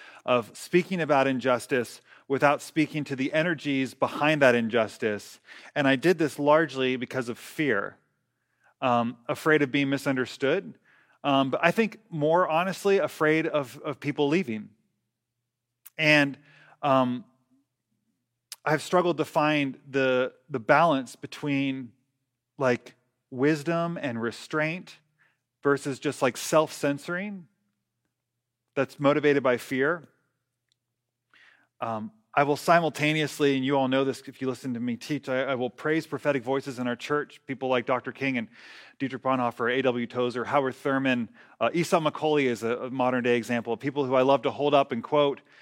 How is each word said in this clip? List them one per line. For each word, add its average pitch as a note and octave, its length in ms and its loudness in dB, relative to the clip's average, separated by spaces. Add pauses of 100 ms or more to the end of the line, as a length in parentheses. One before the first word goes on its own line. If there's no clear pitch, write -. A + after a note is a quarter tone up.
(260)
of B2 280 0
speaking F3+ 460 -2
about C#3 280 2
injustice B2 760 -2 (260)
without C#3+ 340 2
speaking D3+ 440 -2
to C#3 100 -6
the C3 160 -4
energies D3 640 -2
behind C#3+ 480 0
that B2+ 140 8
injustice. A2 840 -2 (360)
And C#3+ 120 2
I C3+ 80 4
did D#3+ 220 2
this D#3 200 -2
largely C#3 600 2
because A#2+ 320 -6
of A2+ 80 -8
fear, G2+ 580 -2 (840)
um, A#2+ 340 0 (140)
afraid D3+ 320 2
of C3 100 0
being C#3+ 180 0
misunderstood, C#3 840 -2 (500)
um, C#3 280 2
but B2 120 -2
I E3+ 80 4
think - 280 -2 (100)
more D#3+ 400 2
honestly, F#3 480 0
afraid D#3 500 2
of, C#3 380 -4
of D3 160 -8
people C#3+ 260 0
leaving. A2+ 420 -2 (1300)
And, D3 400 4 (460)
um, B2+ 400 2 (1400)
I've D3 160 0
struggled F3 360 2
to D3 80 -2
find D3 540 0 (100)
the, C3 440 0 (160)
the C#3 100 -6
balance C#3+ 560 2
between, C3+ 760 -4 (680)
like, B2+ 380 -2 (360)
wisdom D#3+ 680 -2
and A#2 220 -6
restraint D#3 760 -6 (680)
versus C#3 340 0
just, - 240 -4
like, B2+ 160 0
self-censoring E3 1080 -2 (1300)
that's C3+ 240 -4
motivated C#3+ 420 2
by B2 160 2
fear. C#3 500 -4 (1700)
Um, A2 300 -8 (220)
I C#3+ 100 4
will C#3+ 120 2
simultaneously, D3+ 1000 2
and C3 100 -2
you C#3 120 0
all C3+ 100 2
know C3+ 160 2
this C3+ 240 -2
if C3 140 -14
you C3 60 -4
listen B2+ 280 -6
to A#2 40 -8
me A#2+ 160 -4
teach, C#3 320 -8
I, C3 180 -2
I C3+ 100 -2
will A#2+ 160 -4
praise D#3 340 -2
prophetic C#3 380 -2
voices C3+ 340 -4
in B2 100 -4
our A#2+ 80 -2
church, - 520 -6
people C3 220 -8
like B2 180 0
Doctor B2+ 240 -2
King C3 260 -4
and A2 100 -4 (520)
Dietrich C3 240 -8
Bonhoeffer, B2 520 0
A C3+ 60 0
W B2 240 0
Tozer, B2 380 -4
Howard C3 320 0
Thurman, C3+ 540 0 (300)
uh, A2+ 140 2
Esau E3+ 260 2
McCaulley D3+ 460 0
is A#2 160 -2
a, A#2 160 -2
a B2+ 140 -10
modern B2+ 320 -2
day A#2+ 140 2
example A#2 360 -4
of G#2+ 60 -6
people C#3 260 -4
who B2 80 -2
I C3 80 4
love C3+ 220 4
to C#3 80 0
hold C#3+ 240 0
up C#3 160 4
and A#2 120 -4
quote, C#3+ 380 0 (200)